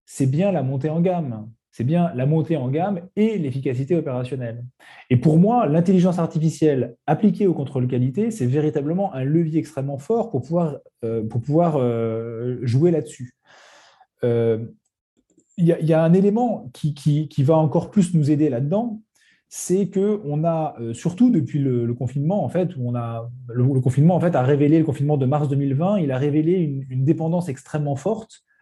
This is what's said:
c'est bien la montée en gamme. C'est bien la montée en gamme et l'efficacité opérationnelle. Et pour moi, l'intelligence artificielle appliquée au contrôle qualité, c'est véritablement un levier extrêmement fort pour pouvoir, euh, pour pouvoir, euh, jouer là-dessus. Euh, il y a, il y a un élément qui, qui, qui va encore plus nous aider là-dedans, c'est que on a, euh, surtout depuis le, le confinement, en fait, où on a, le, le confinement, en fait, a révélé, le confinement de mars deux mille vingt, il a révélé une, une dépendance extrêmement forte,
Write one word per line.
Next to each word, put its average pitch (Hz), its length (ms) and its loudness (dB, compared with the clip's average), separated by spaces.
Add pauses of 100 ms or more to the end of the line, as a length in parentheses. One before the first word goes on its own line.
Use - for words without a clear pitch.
c'est - 220 -2
bien 170 240 0
la 165 100 0
montée 135 300 -2
en 165 100 0
gamme. 147 460 -2 (240)
C'est - 120 -6
bien 170 320 2
la 127 100 -2
montée 156 320 0
en 123 120 -4
gamme 175 320 -2 (140)
et 214 220 2
l'efficacité 135 580 -2
opérationnelle. 123 720 -6 (460)
Et 123 60 4
pour 156 200 4
moi, 220 300 4
l'intelligence 175 500 4
artificielle 156 760 0 (100)
appliquée 190 400 2
au 175 80 4
contrôle 131 340 -2
qualité, 131 440 0
c'est 131 160 -4
véritablement 151 680 -2
un 131 100 -6
levier 156 360 2
extrêmement 139 400 -6
fort 226 320 -2
pour 131 100 -2
pouvoir, 160 380 -2 (260)
euh, 113 180 -4
pour 113 180 -4
pouvoir, 156 360 2
euh, 117 880 -2
jouer 135 280 2
là-dessus. 151 440 -6 (880)
Euh, 117 420 0 (920)
il 175 80 2
y 170 60 6
a, 165 80 2
il 160 60 -4
y 160 80 4
a 160 100 4
un 165 100 6
élément 202 600 2
qui, 147 200 -4
qui, 151 360 0
qui - 140 -2
va 160 120 4
encore 160 360 0
plus 175 220 0
nous 151 180 2
aider 151 180 2
là-dedans, 185 520 -2 (460)
c'est 185 400 -2
que 202 380 -2
on 147 180 -2
a, 160 360 -2
euh, 117 140 -6
surtout 233 380 2
depuis 151 280 0
le, 123 260 0
le 120 80 -2
confinement, 143 500 -2
en 123 60 -4
fait, 180 260 -2
où 131 80 -8
on 120 120 -4
a, 117 340 -8 (180)
le, 120 160 0
le 131 180 2
confinement, 147 340 4
en 160 40 2
fait, 170 160 0
a 127 80 4
révélé, 147 360 4
le 156 60 4
confinement 143 320 0
de 131 80 0
mars 147 220 0
deux 135 80 -2
mille 139 200 0
vingt, 185 220 0
il 151 140 0
a 127 60 -2
révélé 151 360 2
une, 143 360 -2
une 131 160 -2
dépendance 165 440 0
extrêmement 143 460 -6
forte, 214 460 -6 (200)